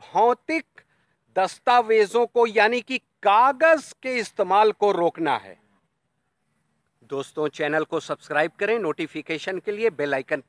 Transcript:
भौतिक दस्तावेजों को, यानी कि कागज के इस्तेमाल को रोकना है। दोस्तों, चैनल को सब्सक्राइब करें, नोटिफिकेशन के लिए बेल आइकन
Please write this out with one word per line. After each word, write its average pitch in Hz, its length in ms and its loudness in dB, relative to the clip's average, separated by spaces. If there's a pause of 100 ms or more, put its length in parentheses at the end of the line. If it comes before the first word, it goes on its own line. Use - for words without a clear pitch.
भौतिक 240 640 -2 (680)
दस्तावेजों 220 920 2
को, 233 220 0
यानी 220 340 2
कि 254 160 -6
कागज 262 960 2 (100)
के 262 120 -6
इस्तेमाल 208 560 0
को 202 200 0
रोकना 160 460 -2
है। 95 180 -20 (1500)
दोस्तों, 143 380 -6
चैनल 151 360 -4
को 160 160 -6
सब्सक्राइब 156 600 -4
करें, 214 200 -2
नोटिफिकेशन 165 800 -8
के 214 120 -8
लिए 220 180 -2
बेल 143 240 -4
आइकन 135 360 -4